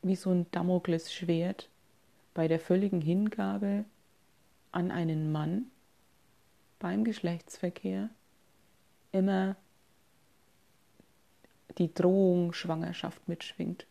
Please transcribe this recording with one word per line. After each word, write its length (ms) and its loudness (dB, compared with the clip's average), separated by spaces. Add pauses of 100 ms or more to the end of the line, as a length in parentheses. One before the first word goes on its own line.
wie 140 2
so 160 -2
ein 200 2
Damoklesschwert 1160 0 (640)
bei 140 0
der 140 2
völligen 400 2
Hingabe 800 0 (880)
an 200 -2
einen 420 0
Mann 320 -2 (1120)
beim 240 0
Geschlechtsverkehr 1040 -4 (1000)
immer 460 2 (2250)
die 160 2
Drohung 600 4
Schwangerschaft 760 -6
mitschwingt. 640 -8